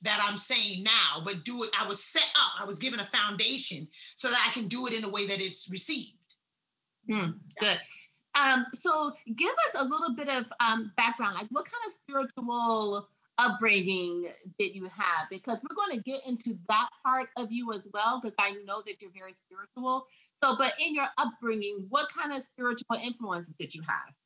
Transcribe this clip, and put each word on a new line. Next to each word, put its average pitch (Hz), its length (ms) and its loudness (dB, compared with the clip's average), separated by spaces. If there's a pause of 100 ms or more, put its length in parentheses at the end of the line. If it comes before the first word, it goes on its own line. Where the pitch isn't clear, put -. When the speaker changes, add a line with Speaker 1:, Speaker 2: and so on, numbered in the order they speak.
Speaker 1:
that 208 240 2
I'm 202 100 0
saying 208 480 0
now, 180 400 4
but 185 200 -4
do 240 200 -4
it. 214 140 -4
I 214 80 2
was 196 160 0
set - 340 4
up, 269 240 2
I 202 40 -6
was 196 140 -6
given 240 220 -2
a 196 40 -4
foundation 208 840 -2 (280)
so 254 140 0
that 240 160 4
I 233 60 0
can 226 160 -2
do 247 180 -4
it 226 80 -2
in 220 100 0
a 202 40 -2
way 202 180 -2
that 196 140 0
it's 190 300 -4
received. - 680 -4 (760)
Speaker 2:
Hmm, 190 200 0 (280)
good. 202 220 2 (560)
Um, 262 380 6
so 311 380 2 (220)
give 339 160 2 (180)
us - 80 -6
a 262 80 2
little 302 300 0
bit 285 140 -4
of, 254 160 0 (160)
um, 220 360 2
background, 233 400 2
like 214 140 -6
what 294 140 -2
kind 466 220 -8
of 359 60 -10
spiritual 233 1160 0 (300)
upbringing 185 920 4 (260)
did 190 180 0
you 185 180 -8
have? 175 360 0
Because 214 380 -4
we're - 60 -10
gonna 381 280 -2
get 269 240 -6
into 233 300 -4 (120)
that 220 220 4 (140)
part 254 320 2
of 233 140 -6
you 233 220 -4
as 202 200 -8
well, 226 280 2
'cause 226 180 -6
I 202 140 2 (120)
know 202 180 -6
that 208 200 -12
you're 190 80 -16
very 190 220 -16
spiritual. 254 760 -6 (260)
So, 262 240 2
but 262 220 2
in 311 160 0
your 277 140 2 (100)
upbringing, 214 680 -2
what 302 220 0
kind 294 220 -4
of 269 120 -4
spiritual 240 520 -2
influences 196 600 -6
did - 180 -10
you 160 80 -10
have? - 320 -6 (120)